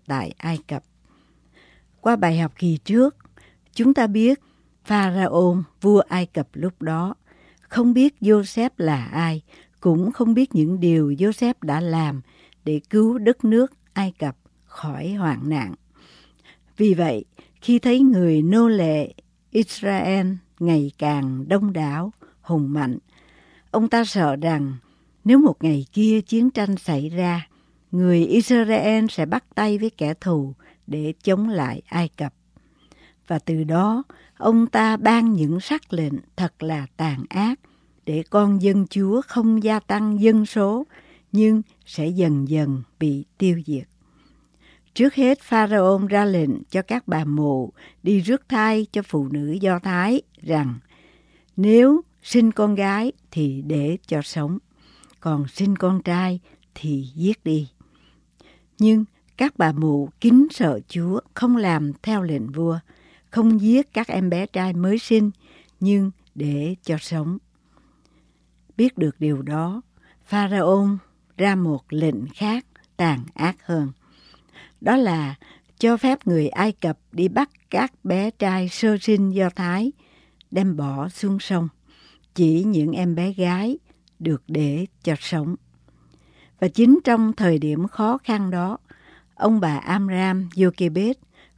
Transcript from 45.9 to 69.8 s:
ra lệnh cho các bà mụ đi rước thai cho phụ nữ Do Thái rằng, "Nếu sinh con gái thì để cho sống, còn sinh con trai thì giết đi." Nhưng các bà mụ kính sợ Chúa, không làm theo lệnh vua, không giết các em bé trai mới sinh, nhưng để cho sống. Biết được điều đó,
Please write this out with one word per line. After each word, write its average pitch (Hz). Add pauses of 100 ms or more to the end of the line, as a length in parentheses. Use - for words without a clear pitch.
ra 202
lệnh 160
cho -
các 233
bà 156
mụ 147 (300)
đi 196
rước 220
thai 220
cho 208
phụ 147
nữ 147
Do 185
Thái 190 (200)
rằng, 151 (840)
"Nếu 240 (220)
sinh 226
con 208
gái 202 (200)
thì 139
để 151 (100)
cho 151
sống, 156 (600)
còn 147
sinh 196
con 185
trai 180 (360)
thì 139
giết 185
đi." 151 (1120)
Nhưng 220 (320)
các 285
bà 160
mụ 147 (120)
kính 247
sợ 147
Chúa, 180 (140)
không 247
làm 160 (120)
theo 214
lệnh 135
vua, 165 (500)
không 226
giết 240
các 220
em 185
bé 175
trai 185
mới 185
sinh, 214 (480)
nhưng 196 (240)
để 147
cho 160
sống. 165 (1400)
Biết 247
được 156
điều 151
đó, 165 (440)